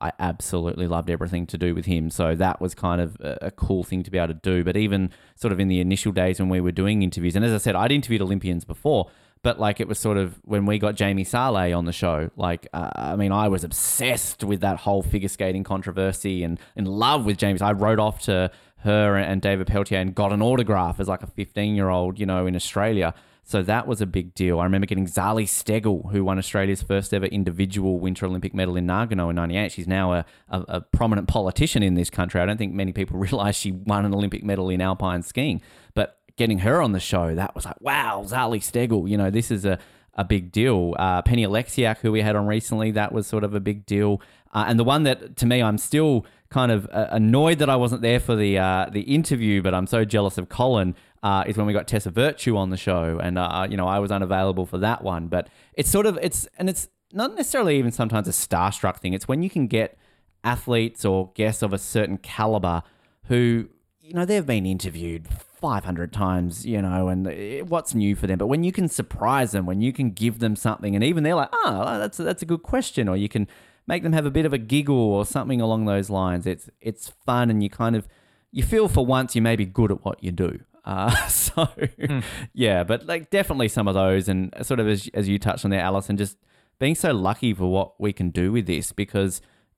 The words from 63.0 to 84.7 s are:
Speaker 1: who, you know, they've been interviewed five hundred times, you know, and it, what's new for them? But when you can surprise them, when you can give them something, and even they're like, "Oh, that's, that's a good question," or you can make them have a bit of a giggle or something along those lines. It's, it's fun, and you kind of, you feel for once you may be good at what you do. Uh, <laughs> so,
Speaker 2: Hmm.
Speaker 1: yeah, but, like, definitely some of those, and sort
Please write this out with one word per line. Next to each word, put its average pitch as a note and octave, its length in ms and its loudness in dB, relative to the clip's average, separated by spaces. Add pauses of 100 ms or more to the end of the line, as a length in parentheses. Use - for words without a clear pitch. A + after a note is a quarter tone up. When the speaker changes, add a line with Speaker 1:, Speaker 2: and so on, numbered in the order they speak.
Speaker 1:
who, A#2+ 440 2 (320)
you D#3 140 -20
know, F3 100 0
they've F#3+ 220 2
been A2 200 0
interviewed E2+ 640 -4
five - 560 -4
hundred F2 300 -6
times, F2+ 520 -2
you A2 160 -2
know, F#2 280 0
and F#2 180 -2
it, G#2 400 -8
what's E3 260 -2
new G2+ 220 2
for G2 120 -4
them? F#2+ 100 0
But F#2+ 100 -2
when D3+ 160 0
you F3+ 80 0
can F3+ 160 0
surprise B2+ 640 0
them, G2 140 -2
when F#2 160 0
you B2+ 100 2
can B2 200 0
give A2 280 -2
them A2 160 0
something, G#2 400 -2
and G#2 80 2
even D#3+ 200 2
they're D#3+ 120 2
like, D3 160 0
"Oh, C3 460 0
that's, - 200 -4
that's F3 260 -4
a - 20 -10
good E3 160 -2
question," C3+ 480 -2
or F#2 80 2
you G2+ 100 0
can G#2 200 -2 (400)
make F3 140 -2
them E3 120 0
have D#3 120 2
a C#3 60 -2
bit D#3 160 2
of C#3 60 0
a C#3 40 2
giggle C#3 380 2
or G#2 300 2
something C3 360 -2
along A2 240 2
those G2 240 0
lines. F2+ 380 0
It's, - 240 -6 (100)
it's - 280 -8 (160)
fun, A#2+ 260 2
and G#2+ 100 4
you G2+ 80 0
kind A#2 260 0
of, G#2 120 -2 (440)
you C3 120 -2
feel A3 240 4
for C3 180 4
once C3 300 2
you A2+ 80 4
may A2+ 120 4
be G#2 100 0
good G2 260 2
at - 120 -4
what - 200 -6
you F2+ 80 -4
do. F2 280 -2 (240)
Uh, G2 320 -2
<laughs> - 120 0
so, - 400 0 (360)
Speaker 2:
Hmm. C#3 180 -2 (320)
Speaker 1:
yeah, G2+ 300 2
but, A2 220 -2
like, E3+ 240 -6
definitely D#3 380 0
some G#2 200 0
of F#2+ 60 2
those, F#2+ 340 2
and F#2 240 0 (120)
sort B2+ 160 -2